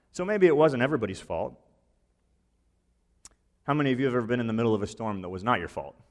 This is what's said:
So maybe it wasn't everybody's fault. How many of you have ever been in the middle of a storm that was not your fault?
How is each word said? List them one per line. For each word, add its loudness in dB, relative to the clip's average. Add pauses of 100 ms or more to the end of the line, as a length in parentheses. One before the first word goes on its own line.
(120)
So -6
maybe 4
it 6
wasn't 4
everybody's -2
fault. -8 (2000)
How 0
many 2
of -2
you 0
have 0
ever 0
been 0
in -2
the -2
middle 2
of 0
a -4
storm -8
that -10
was -8
not 2
your -8
fault? -12 (160)